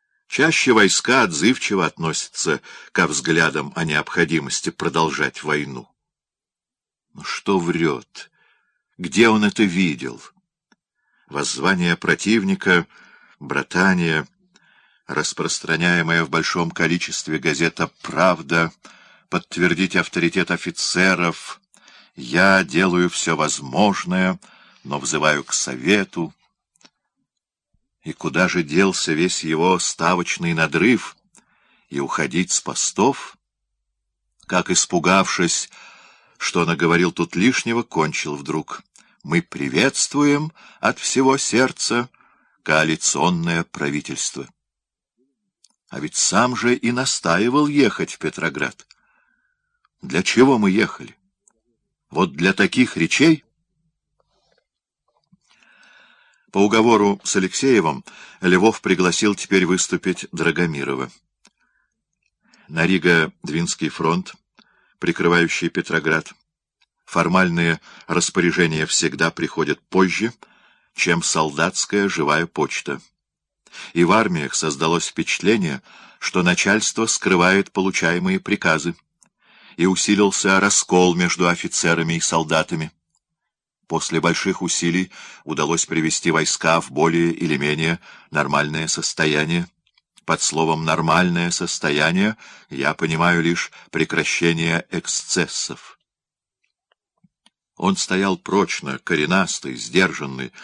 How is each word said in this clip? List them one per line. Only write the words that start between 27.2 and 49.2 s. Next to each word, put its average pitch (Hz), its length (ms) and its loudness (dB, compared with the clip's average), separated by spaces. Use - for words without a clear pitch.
И 80 100 -10
куда - 340 0
же 87 160 -2
делся 87 480 0
весь 85 320 0
его 82 360 2
ставочный 87 760 -2
надрыв? 82 640 0
И 71 100 -6
уходить 76 540 -2
с - 80 0
постов? - 720 -2
Как 90 240 -2
испугавшись, 90 1000 0
что - 260 -2
наговорил 85 480 2
тут - 240 -4
лишнего, 117 480 0
кончил 78 540 -4
вдруг: 76 440 -8
«Мы 165 180 0
приветствуем 143 1120 0
от 117 200 -2
всего 135 380 0
сердца 123 720 0
коалиционное 82 1000 0
правительство». 71 840 -6
А - 100 -12
ведь - 160 -8
сам 120 400 0
же 117 200 2
и 117 180 -2
настаивал 123 760 0
ехать 135 460 2
в - 60 -16
Петроград. 73 680 -6